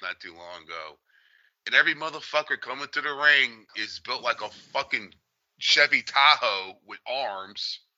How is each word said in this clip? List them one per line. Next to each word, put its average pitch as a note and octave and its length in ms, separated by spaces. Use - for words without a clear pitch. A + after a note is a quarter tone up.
not F#2 160
too E2+ 160
long F2 300
ago. D#2+ 340
And A2 100
every D#3 180
motherfucker D3+ 680
coming C3+ 280
to - 120
the C#3 140
ring C#3 500
is G#2+ 240
built B2 220
like A#2 200
a G#2+ 80
fucking B2 420
Chevy C#3+ 420
Tahoe A2+ 840
with G#2 220
arms. G#2 720